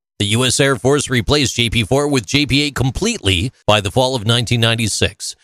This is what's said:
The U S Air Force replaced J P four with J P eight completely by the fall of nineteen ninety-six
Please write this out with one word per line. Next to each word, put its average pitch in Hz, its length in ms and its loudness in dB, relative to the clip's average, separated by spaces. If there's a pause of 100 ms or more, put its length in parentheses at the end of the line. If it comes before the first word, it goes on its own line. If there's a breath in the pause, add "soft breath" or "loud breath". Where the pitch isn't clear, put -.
(180)
The 107 100 0
U 110 180 2
S 127 140 0
Air 139 160 4
Force 135 340 0
replaced 127 460 0
J 117 140 0
P 117 140 0
four 139 240 0
with 135 180 0
J 143 200 0
P 135 160 0
eight 147 120 -2
completely 127 800 -2 (160 soft breath)
by 107 120 4
the 98 120 -4
fall 131 240 0
of 107 100 -4
nineteen 117 360 0
ninety-six 113 840 -2